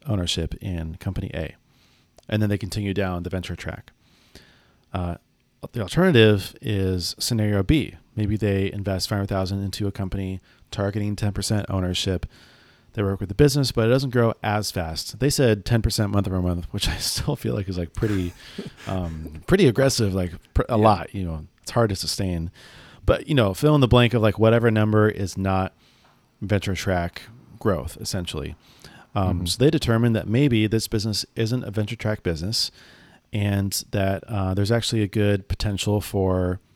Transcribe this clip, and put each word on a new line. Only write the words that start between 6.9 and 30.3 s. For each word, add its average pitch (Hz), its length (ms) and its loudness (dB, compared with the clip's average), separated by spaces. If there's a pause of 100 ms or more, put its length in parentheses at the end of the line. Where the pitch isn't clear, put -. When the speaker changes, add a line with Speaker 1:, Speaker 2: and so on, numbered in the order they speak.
Speaker 1:
scenario 107 440 0
B. 123 320 0 (220)
Maybe 104 200 -2
they 98 360 0
invest 95 360 -4
five 104 100 -2
hundred 98 100 -2
thousand 98 340 -2
into 98 240 -4
a 98 60 -4
company 95 480 -6 (300)
targeting 104 460 -2
ten 104 160 -2
percent 101 360 -2
ownership. 92 580 -2 (680)
They 110 80 -2
work 98 180 -2
with 98 80 -6
the 98 60 -8
business, 143 360 4
but 113 160 2
it 113 40 4
doesn't 135 200 2
grow 117 220 4 (100)
as 104 280 -2
fast. 82 500 -6
They 143 100 2
said 113 340 2
ten 117 180 2
percent 107 280 0
month 101 160 2
over 92 160 0
month, 87 300 -2
which - 160 -2
I - 80 0
still - 400 -4
feel 117 180 -4
like 101 140 -4
is, 92 100 -4
like, 85 140 -6
pretty, 95 400 -2 (280)
Speaker 2:
<laughs> - 260 -16
Speaker 1:
um, 82 600 -6
pretty 185 220 6
aggressive, 117 460 2
like, 90 180 -2 (220)
pr-, - 140 2
a 120 80 0
Speaker 2:
Yeah. 107 80 6
Speaker 1:
lot, 104 300 4
you 98 80 -6
know, 82 240 -6 (160)
it's - 100 -14
hard 117 180 2
to 95 60 -2
sustain. 85 540 -4 (560)
But, - 220 0
you 156 60 0
know, 104 200 4
fill 151 200 4
in 147 80 6
the 120 60 6
blank 120 260 6
of, 110 80 2
like, 107 160 2
whatever 113 320 4
number 107 380 4
is 95 300 -4
not 95 360 0 (640)
venture 98 340 0
track 87 480 -2 (380)
growth, 82 400 -2
essentially. 82 560 -6 (580)
Um, 92 240 2
Speaker 2:
Mm-hmm. 90 80 -4
Speaker 1:
so 117 180 0
they 151 60 6
determined 117 460 2
that 92 100 -4
maybe 113 400 2